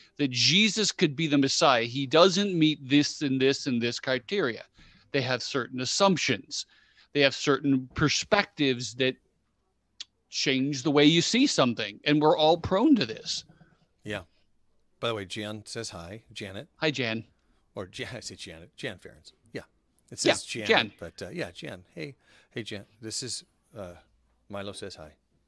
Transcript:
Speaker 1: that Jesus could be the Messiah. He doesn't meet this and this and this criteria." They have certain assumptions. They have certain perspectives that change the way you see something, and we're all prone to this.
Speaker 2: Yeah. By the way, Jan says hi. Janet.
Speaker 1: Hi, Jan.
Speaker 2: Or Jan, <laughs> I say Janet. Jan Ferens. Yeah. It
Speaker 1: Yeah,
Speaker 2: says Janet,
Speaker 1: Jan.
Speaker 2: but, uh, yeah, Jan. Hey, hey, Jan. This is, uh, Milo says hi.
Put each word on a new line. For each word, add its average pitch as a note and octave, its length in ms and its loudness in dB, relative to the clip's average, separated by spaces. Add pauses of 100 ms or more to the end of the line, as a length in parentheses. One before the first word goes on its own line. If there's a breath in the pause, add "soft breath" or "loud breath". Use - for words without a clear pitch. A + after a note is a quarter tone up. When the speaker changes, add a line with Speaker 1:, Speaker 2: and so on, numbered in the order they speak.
(180 soft breath)
Speaker 1:
that C#3+ 140 0
Jesus F#3 600 2
could D3+ 240 0
be D#3+ 120 -2
the D3 100 4
Messiah. C3+ 460 4
He C3 240 -4
doesn't F3+ 500 4
meet D#3 240 2
this C#3+ 400 2
and C3+ 180 0
this C3+ 280 2
and B2 140 0
this A#2+ 180 -2
criteria." C3 680 -4 (460 soft breath)
They C#3 100 0
have B2 220 -2
certain B2+ 360 -6
assumptions. C#3 880 0 (480 soft breath)
They C#3+ 80 2
have C3+ 140 4
certain C3+ 580 0
perspectives C3+ 1000 0
that B2+ 200 -2 (1120)
change C3+ 540 -2
the D#3 80 0
way D3 140 8
you E3 180 6
see B3+ 240 2
something, A2 560 0
and D3 180 4
we're D3+ 160 6
all D#3 200 6
prone A3+ 380 2
to F3 100 2
this. - 400 -8 (580 soft breath)
Speaker 2:
Yeah. G#2 200 -8 (760)
By A#2+ 80 -4
the A2+ 80 -2
way, G2+ 100 -6
Jan G#2+ 400 -10
says A2+ 240 -10
hi. F#2 320 -14 (100)
Janet. G#2 440 -14
Speaker 1:
Hi, D#3 160 -2
Jan. A2+ 340 -4 (480)
Speaker 2:
Or G2 140 -12
Jan, A2 240 -12
<laughs> B2 60 -10
I - 20 -16
say - 160 -16
Janet. E2+ 400 -18
Jan G2+ 240 -12
Ferens. - 320 -20 (220)
Yeah. G2 100 -12 (480)
It - 120 -6
Speaker 1:
Yeah, - 100 4
Speaker 2:
says - 120 -8
Janet, A2 240 -8
Speaker 1:
Jan. A#2 300 2
Speaker 2:
but, - 240 -14
uh, F#2 60 -12
yeah, B2+ 200 -10
Jan. F2+ 340 -16 (120)
Hey, D3 200 -12 (360 soft breath)
hey, B2 100 -10
Jan. G#2 240 -12 (160)
This A2 220 -10
is, A#2+ 200 -10 (320)
uh, F2+ 200 -14 (540)
Milo G2+ 240 -10
says G2+ 220 -14
hi. D#2 180 -20 (340)